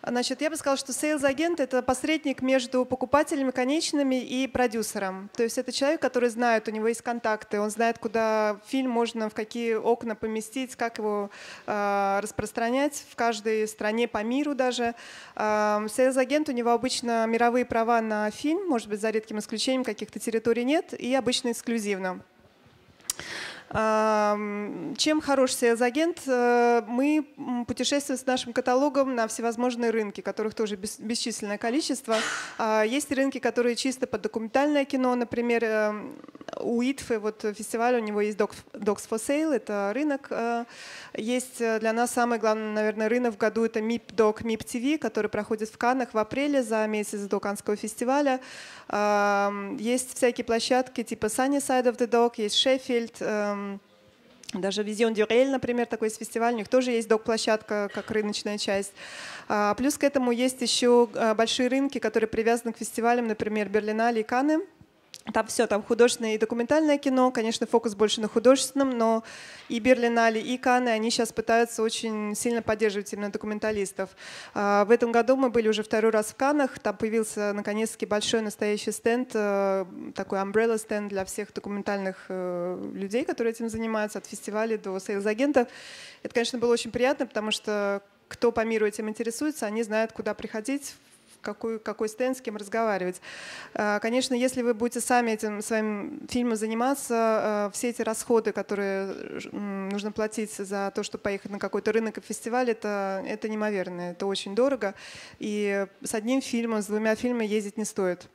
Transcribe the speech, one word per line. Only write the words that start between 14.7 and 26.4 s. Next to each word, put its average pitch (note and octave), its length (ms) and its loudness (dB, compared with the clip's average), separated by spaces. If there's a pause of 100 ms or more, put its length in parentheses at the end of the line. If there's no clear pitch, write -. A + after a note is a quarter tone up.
Эм, G#3+ 500 2
сейлз-агент, C4 600 2
у - 20 -4
него A#3+ 200 2
обычно A#3 560 0
мировые A#3+ 360 4
права A#3 380 2
на G#3+ 280 -2
фильм, E4 380 -2
может A3+ 220 0
быть, G#3 100 -4
за A3 100 0
редким G#3+ 300 -4
исключением, B3 460 -2
каких-то G#3+ 340 -8
территорий A#3 460 0
нет, D#4+ 280 0
и B3 220 -2
обычно B3 380 0
эксклюзивно. G3+ 680 -2 (1500)
Ам, G#3 1300 0
чем D#4 240 2
хорош C4 320 2
сейлс-агент? B3 760 2
Э, A#3+ 600 4